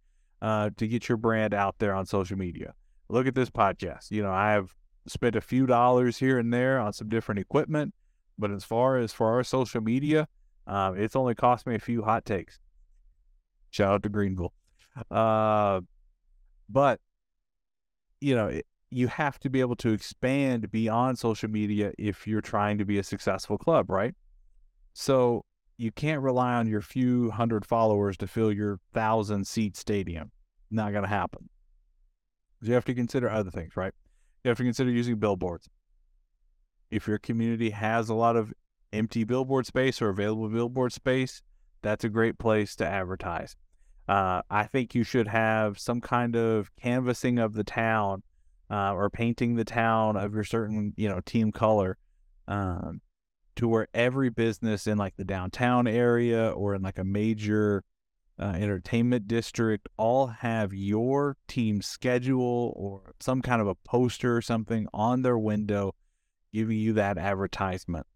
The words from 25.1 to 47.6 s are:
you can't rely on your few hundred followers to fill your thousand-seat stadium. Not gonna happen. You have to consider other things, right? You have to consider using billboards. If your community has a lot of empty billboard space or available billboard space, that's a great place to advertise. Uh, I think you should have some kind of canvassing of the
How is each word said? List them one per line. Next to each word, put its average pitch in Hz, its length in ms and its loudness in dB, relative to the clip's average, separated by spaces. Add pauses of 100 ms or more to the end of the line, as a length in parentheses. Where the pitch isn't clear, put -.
you 113 140 -4
can't 147 300 -4
rely 127 320 2
on 117 140 2
your 107 140 0
few 123 480 0
hundred 110 360 0
followers 107 520 4
to 98 100 -6
fill 107 260 2
your 101 260 -2 (140)
thousand-seat 107 800 0
stadium. 87 560 -4 (400)
Not 107 220 -2
gonna 101 140 -2
happen. - 420 -4 (1120)
You 110 120 0
have 123 120 4
to 131 80 0
consider 123 360 0
other 101 220 -2
things, 85 240 -10
right? 95 180 -4 (500)
You 127 60 2
have 117 80 2
to 127 60 -4
consider 123 260 0
using 120 280 0
billboards. 90 500 -2 (1200)
If - 180 -4
your 107 100 0
community 113 540 -2
has 110 360 0
a 113 60 -2
lot 117 240 4
of 113 160 -2 (400)
empty 110 320 -2
billboard 131 400 0
space 131 360 0
or 110 80 2
available 107 380 -2
billboard 120 460 -2
space, 131 480 -2 (400)
that's 107 240 -2
a 113 40 0
great 113 280 2
place 107 400 0
to 107 100 -2
advertise. 92 680 -6 (500)
Uh, 95 420 2
I 107 140 2
think 123 320 -2
you 120 80 2
should 113 240 0
have 110 520 0
some 120 200 -4
kind 120 360 0
of 113 420 0
canvassing 123 640 0
of 110 140 0
the 107 100 -2